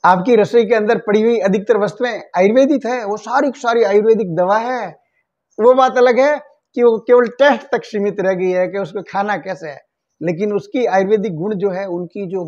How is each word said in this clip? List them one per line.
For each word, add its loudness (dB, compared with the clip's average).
आपकी 4
रसोई 2
के 0
अंदर 0
पड़ी 0
हुई 2
अधिकतर 0
वस्तुएं -2
आयुर्वेदिक 2
है, -4
वो -6
सारी -2
की -14
सारी 0
आयुर्वेदिक 2
दवा 0
है। -6
वो 6
बात 2
अलग 4
है 2
कि 2
वो 4
केवल 2
टेस्ट 2
तक -4
सीमित -6
रह 0
गई -2
है 0
कि -8
उसको -8
खाना -4
कैसे -12
है, -18
लेकिन -4
उसकी -4
आयुर्वेदिक -2
गुण -6
जो -4
है, -6
उनकी -10
जो -8